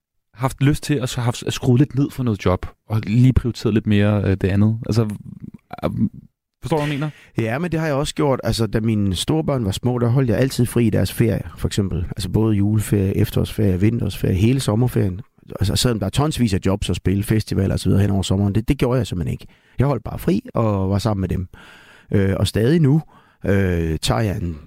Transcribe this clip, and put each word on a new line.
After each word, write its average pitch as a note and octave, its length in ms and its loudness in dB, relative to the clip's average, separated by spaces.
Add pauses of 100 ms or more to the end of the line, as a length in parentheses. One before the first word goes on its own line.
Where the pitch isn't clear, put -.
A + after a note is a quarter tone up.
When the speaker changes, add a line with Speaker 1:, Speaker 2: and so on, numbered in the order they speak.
(340)
Speaker 1:
haft B2 300 -4
lyst C#3+ 200 2
til D3 100 -2
at, B2+ 160 -2
så - 120 -6
haft, A#2+ 220 -2
at A2+ 100 -4
skrue B2 240 2
lidt C#3+ 180 2
ned C#3 160 0
for C3+ 120 -6
noget A2 220 -2
job, F#2 200 2 (220)
og G#2+ 180 -2
lige A#2+ 280 4
prioriteret A2+ 400 0
lidt G#2+ 140 0
mere, G#2 360 4
øh, F#2+ 60 2 (120)
det - 20 0
andet? G2+ 420 2
Altså, A2+ 160 2 (840)
øh, - 60 -2 (720)
forstår D#3 160 -2
du, D3 60 -2
hvad D3 100 -4
jeg C3+ 60 -4
mener? D3+ 100 -4 (280)
Speaker 2:
Ja, A2+ 220 -2
men F3 120 -4
det D#3+ 80 -2
har D#3+ 80 -2
jeg C#3+ 80 0
også D3 200 -4
gjort. C#3 280 0
Altså, G#2+ 240 0
da A2 120 -2
mine G#2 360 0
store D#3 280 0
børn C3+ 220 -2
var F#2+ 60 0
små, B2 280 -2
der A#2+ 80 2
holdt B2+ 220 2
jeg G#2 80 2
altid C3 280 2
fri A#2+ 220 2
i - 20 4
deres G2 240 0
ferie, A2 280 0 (160)
for - 100 -4
eksempel. F2 420 -2
Altså, F#2 200 -8
både G#2+ 260 2
juleferie, G2+ 640 2
efterårsferie, G2 600 0
vintersferie, G#2+ 560 0
hele A#2 240 2
sommerferien. A2 640 0 (380)
Altså, - 160 0
selvom A#2+ 240 2
der F#2+ 60 -2
er F#2+ 40 -2
tonsvis B2 440 0
af F#2 120 0
jobs - 240 0
at F2+ 60 0
spille, G2 280 0
festivaler G2 500 0
og - 60 -2
så F#2+ 100 -2
videre G2 120 4
hen G2+ 100 2
over G2 100 0
sommeren, G2 340 0
det, A2 120 0
det C#3+ 100 2
gjorde B2+ 200 0
jeg A#2+ 100 -2
simpelthen D#2+ 260 -4
ikke. - 140 -12 (320)
Jeg B2+ 80 2
holdt B2+ 160 -2
bare - 160 -10
fri F#3 220 0 (120)
og G2+ 360 0
var G2+ 100 2
sammen G#2 220 -2
med F#2 80 -2
dem. F#2 180 -4 (640)
Øh, G2 280 2
og G2+ 80 2
stadig C3 340 2
nu, D3+ 200 4 (440)
øh, F2 560 0
tager A#2 200 0
jeg G2 160 -2
en, E2+ 300 -6